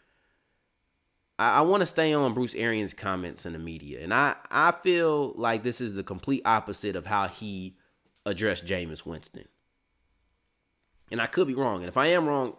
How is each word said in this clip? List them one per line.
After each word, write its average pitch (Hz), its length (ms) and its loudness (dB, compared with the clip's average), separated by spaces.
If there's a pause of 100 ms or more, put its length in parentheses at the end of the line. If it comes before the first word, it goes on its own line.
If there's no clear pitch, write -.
(1400)
I, 113 200 6
I - 40 8
wanna 185 240 4
stay 156 260 2
on 139 220 2
Bruce 123 200 -2
Arians' 110 400 -2
comments 90 520 -6
in 85 60 -8
the 82 60 -8
media, 76 440 -10
and 87 100 -4
I, 135 240 2 (140)
I 160 220 4
feel 165 640 2
like 113 260 0
this 120 180 -2
is 110 140 -6
the 98 80 -4
complete 101 420 -4
opposite 104 520 0
of 87 100 -8
how 101 220 0
he 95 480 -10 (500)
addressed 98 400 -2
Jameis 87 400 -4
Winston. - 400 -14 (1600)
And 117 100 -4
I 113 60 2
could 170 220 2
be 131 60 -2
wrong, 120 260 0
and 90 80 -6
if 90 80 -2
I 135 100 4
am 170 200 4
wrong, 135 320 0